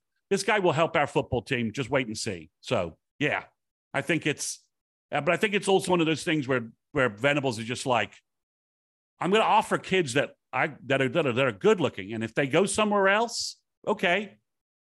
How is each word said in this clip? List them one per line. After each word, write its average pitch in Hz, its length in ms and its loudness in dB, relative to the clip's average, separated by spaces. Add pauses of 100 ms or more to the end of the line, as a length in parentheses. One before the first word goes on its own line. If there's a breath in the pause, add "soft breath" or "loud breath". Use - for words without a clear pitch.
(300)
this 196 120 0
guy 214 180 0
will 180 120 4
help 156 240 0
our 151 100 4
football 127 360 -2
team. 120 320 -2
Just 123 160 -6
wait 135 180 0
and 107 100 -8
see." 87 320 -8 (120)
So, 92 360 -2 (220)
yeah, 110 240 -2 (500)
I 139 80 -2
think 156 240 -2
it's, - 380 -6 (480)
uh, 143 80 -2
but 151 140 0
I 170 40 0
think 208 160 0
it's 202 140 0
also 190 240 2
one 180 80 4
of 160 80 2
those 160 160 -2
things 156 240 -2
where, 120 220 -2 (240)
where 131 160 2
Venables 131 500 0
is 113 60 -8
just 117 200 -8
like, 117 280 2 (1080)
I'm 165 120 -2
gonna 214 120 4
offer 190 340 2
kids 170 360 -2
that 127 180 0 (220)
I, 143 180 0 (140)
that 135 160 2
are, 131 80 2
that 147 180 0
are, 120 60 0
that 131 120 2
are 127 60 0
good 180 300 2
looking. 107 320 -4
And 113 100 -4
if 113 100 -6
they 147 140 0
go 156 180 2
somewhere 202 440 2
else, 226 480 -2 (280)
okay, 202 520 -2 (480)